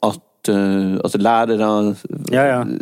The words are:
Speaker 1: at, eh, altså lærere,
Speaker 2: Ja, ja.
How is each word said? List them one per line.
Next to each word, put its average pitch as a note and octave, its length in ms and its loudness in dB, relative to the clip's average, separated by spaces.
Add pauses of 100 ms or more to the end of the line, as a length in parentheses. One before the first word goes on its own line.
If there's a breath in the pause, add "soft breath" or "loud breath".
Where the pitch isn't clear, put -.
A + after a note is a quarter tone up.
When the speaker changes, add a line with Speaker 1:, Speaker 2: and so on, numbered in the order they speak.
Speaker 1:
at, G#2+ 200 -2 (280)
eh, G2 540 0
altså G2+ 160 -2
lærere, G#2+ 760 2 (360)
Speaker 2:
Ja, C3 140 4
ja. B2+ 140 0 (220)